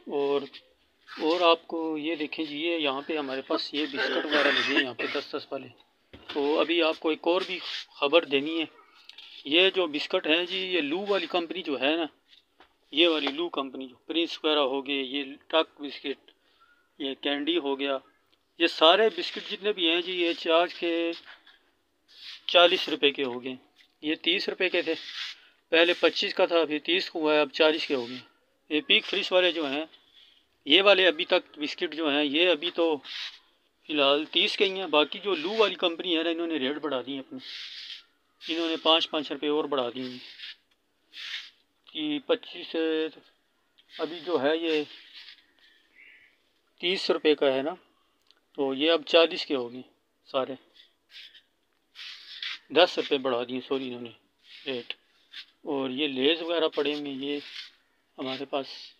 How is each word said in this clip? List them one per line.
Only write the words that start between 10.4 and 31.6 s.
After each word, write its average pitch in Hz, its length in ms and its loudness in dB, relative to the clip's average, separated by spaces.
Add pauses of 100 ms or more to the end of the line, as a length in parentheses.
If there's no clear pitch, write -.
जी, 185 200 -6
ये 180 180 0
लू 165 240 -4
वाली 190 220 0
कंपनी 170 340 -4
जो 147 140 -4
है 143 200 2
ना, 160 120 -4 (840)
ये 160 140 6
वाली 151 220 2
लू 156 200 -4
कंपनी, 131 380 -6
जो 127 80 -20 (120)
प्रिंस 160 300 -2
वगैरह 151 260 0
हो 139 180 -2
गए, 135 120 -4
ये 139 300 -4 (280)
टक 160 160 2 (140)
बिस्किट, 139 500 -10 (680)
ये 135 140 -4 (100)
कैंडी 143 340 0
हो 139 180 -2
गया, 139 240 -2 (600)
ये 165 80 4
सारे 180 420 6
बिस्किट 175 400 -8
जितने 208 240 -4
भी 175 140 0
हैं 175 140 2
जी, 180 120 -4
ये 170 380 0
आज 170 220 4
के 170 400 -2 (1400)
चालीस 175 400 6
रुपये 143 220 2
के 139 120 -2
हो 123 160 -4
गए। 127 180 -10 (460)
ये 156 140 -2
तीस 185 320 -2
रुपये 190 200 -2
के 175 140 0
थे, 160 120 -2 (760)
पहले 170 240 6
पच्चीस 175 380 0
का 185 140 2
था, 165 180 4
फिर 151 200 -2
तीस 180 240 0
को 175 100 -8
हुआ 151 140 2
है, 151 80 6
अब 139 100 0
चालीस 156 360 2
के 151 60 -2
हो 123 120 -2
गए। 123 160 -12 (480)
ये 151 140 0
peak 208 220 2
fridge 190 260 -4
वाले 180 200 4
जो 160 140 -2
हैं, 143 220 -4 (800)
ये 160 160 8
वाले 196 240 8
अभी 165 220 4
तक - 320 0
बिस्किट 151 360 -4